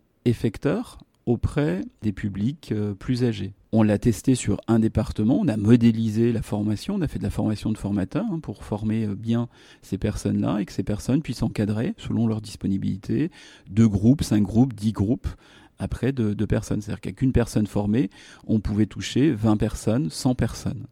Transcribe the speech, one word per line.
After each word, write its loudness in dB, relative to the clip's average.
effecteurs -2
auprès 0
des -2
publics, -4
euh, -2
plus -2
âgés. -2
On 6
l'a 4
testé 2
sur -2
un 4
département, 2
on 2
a 0
modélisé 4
la -2
formation, -4
on -2
a -2
fait -8
de -4
la -2
formation -2
de -8
formateurs, -2
hein, -4
pour -12
former, -2
euh, -4
bien -2
ces -6
personnes-là 0
et -2
que -12
ces -4
personnes -2
puissent -6
encadrer, -2
selon -2
leur 0
disponibilité, -4
deux 6
groupes, 4
cinq 4
groupes, 2
dix -2
groupes, 0
après -2
de, 0
de -2
personnes. 0
C'est-à-dire -8
qu'il -8
n'y -8
a -20
qu'une 2
personne 2
formée, 0
on 2
pouvait 0
toucher 0
vingt 2
personnes, -2
cent 0
personnes. -4